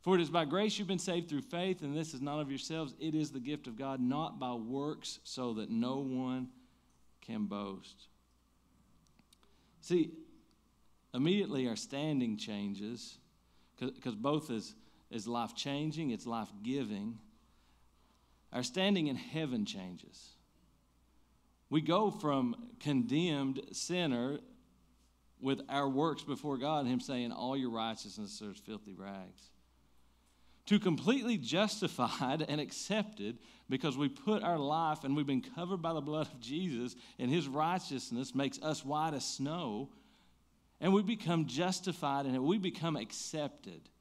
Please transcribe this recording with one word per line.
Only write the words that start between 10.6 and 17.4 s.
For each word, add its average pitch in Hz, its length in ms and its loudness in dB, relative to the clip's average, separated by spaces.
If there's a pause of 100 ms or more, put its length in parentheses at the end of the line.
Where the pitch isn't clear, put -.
immediately 143 540 4
our 113 80 0
standing 135 640 0
changes, 104 840 -6 (580)
'cause, 127 140 -4 (100)
'cause 120 140 -4
both 143 340 0
is, 110 240 -4 (380)
is 107 160 -6
life-changing, 143 840 -2
it's 107 160 -2
life-giving. 110 920 -4 (1300)